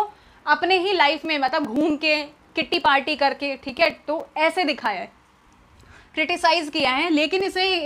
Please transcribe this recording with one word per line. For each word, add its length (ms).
अपने 340
ही 140
life 320
में, 140
मतलब 260
घूम 320
के, 260
किट्टी 240
पार्टी 360
करके, 420
ठीक 220
है, 100
तो 280
ऐसे 260
दिखाया 380
है, 100
Criticize 540
किया 220
है। 180
लेकिन 340
इसे 200